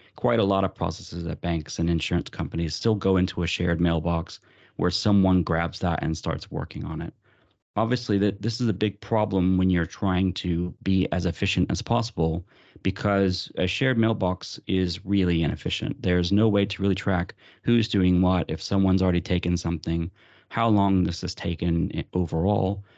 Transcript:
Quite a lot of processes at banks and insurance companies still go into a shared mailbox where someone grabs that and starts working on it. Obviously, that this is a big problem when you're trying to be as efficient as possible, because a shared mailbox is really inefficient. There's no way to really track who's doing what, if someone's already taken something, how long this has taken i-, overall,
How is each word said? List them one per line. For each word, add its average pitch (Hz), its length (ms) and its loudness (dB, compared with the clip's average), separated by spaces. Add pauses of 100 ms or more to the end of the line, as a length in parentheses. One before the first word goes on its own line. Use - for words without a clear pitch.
(160)
Quite 120 240 2
a 104 40 2
lot 98 200 2
of 92 100 -2
processes 85 540 -6
at 82 140 -8
banks 82 360 -4
and 85 100 0
insurance 85 420 0
companies 82 440 -4
still 113 220 0
go 95 220 2
into 90 260 0
a 85 40 0
shared 85 320 -2
mailbox 85 600 0 (380)
where 87 140 0
someone 92 520 4
grabs 82 360 -2
that 85 220 -2
and 78 160 -2
starts - 320 -6
working 85 340 -8
on 80 180 -6
it. 80 120 -10 (640)
Obviously, 113 400 0
that 101 240 0
this 110 180 -2
is 120 80 0
a 104 60 2
big 101 260 -2
problem 98 580 2
when 92 120 4
you're 85 160 2
trying 92 480 0
to 87 400 -2 (100)
be 95 300 2
as 90 120 0
efficient - 460 0
as - 100 -4
possible, 82 640 -2 (380)
because 95 720 0
a 90 100 0
shared 127 320 0
mailbox 95 720 0
is 92 380 -2
really 90 360 2
inefficient. - 600 -4
There's 90 320 0
no 110 160 4
way 101 160 2
to 101 160 -6
really 98 140 2
track 90 380 -2 (280)
who's 117 260 2
doing 90 340 4
what, 92 280 2
if 80 120 -6
someone's 95 400 2
already 90 200 2
taken 87 340 0
something, 82 560 -4 (380)
how 117 180 0
long 98 380 4
this 87 160 -4
has 90 120 -6
taken 85 600 -2
i-, 85 80 -4 (100)
overall, 95 720 0 (140)